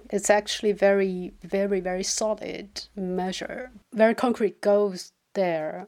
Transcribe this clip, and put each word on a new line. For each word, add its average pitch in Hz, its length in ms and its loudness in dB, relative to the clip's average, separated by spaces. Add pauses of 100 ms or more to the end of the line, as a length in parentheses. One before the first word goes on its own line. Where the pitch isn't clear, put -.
(100)
It's 202 180 0
actually 208 440 2
very, 196 640 2 (100)
very, 196 340 -2
very 185 240 -4
solid - 800 -4 (140)
measure, 185 760 -6 (220)
very 226 240 4
concrete 226 440 0
goals 202 520 2 (220)
there, 175 540 -2